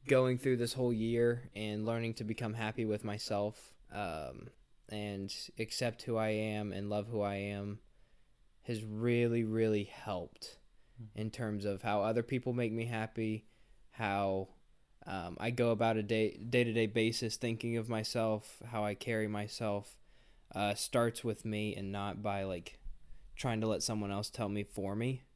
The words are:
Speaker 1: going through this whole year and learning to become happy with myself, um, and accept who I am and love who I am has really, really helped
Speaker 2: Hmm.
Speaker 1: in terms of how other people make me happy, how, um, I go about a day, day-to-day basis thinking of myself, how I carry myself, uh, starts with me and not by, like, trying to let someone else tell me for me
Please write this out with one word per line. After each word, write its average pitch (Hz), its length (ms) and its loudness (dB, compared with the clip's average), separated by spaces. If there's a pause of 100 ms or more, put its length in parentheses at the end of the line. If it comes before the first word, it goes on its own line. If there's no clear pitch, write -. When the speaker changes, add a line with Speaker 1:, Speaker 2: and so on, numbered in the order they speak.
Speaker 1:
going 131 320 6
through 127 180 4
this 117 160 0
whole 123 200 2
year 117 600 2
and 107 320 -2
learning 117 280 0
to 117 100 -6
become 110 300 -2
happy 110 300 -2
with 107 200 0
myself, 104 720 -2 (180)
um, 78 560 -6 (420)
and 101 420 -4 (260)
accept 113 440 -2
who 117 140 -2
I 110 140 2
am 107 420 0
and 98 160 -4
love 104 200 -2
who 113 120 0
I 101 160 0
am 101 420 -4 (840)
has 113 200 -4
really, 117 640 4
really 110 400 4
helped - 720 -8 (420)
Speaker 2:
Hmm. 117 60 -12 (140)
Speaker 1:
in 107 120 -2
terms 104 340 -4
of 101 180 -2
how 104 200 2
other 113 200 4
people 127 300 -2
make 120 200 0
me 113 140 -2
happy, 110 580 -2 (480)
how, 98 560 0 (580)
um, 90 340 -6
I 117 100 0
go 120 200 4
about 113 260 4
a 110 60 2
day, 110 340 2
day-to-day 117 500 2
basis 113 500 2
thinking 117 400 -2
of 113 120 -2
myself, 110 760 0
how 117 180 -2
I 104 100 0
carry 110 340 0
myself, 104 680 -2 (580)
uh, 101 200 2
starts 117 480 2
with 113 220 -2
me 107 320 0
and 98 160 -4
not 101 300 -2
by, 101 220 0
like, 90 340 -6 (580)
trying 117 240 0
to 110 60 2
let 104 160 2
someone 107 280 -2
else 101 200 -4
tell 110 180 -2
me 104 160 -2
for 98 320 -4
me 127 260 0 (140)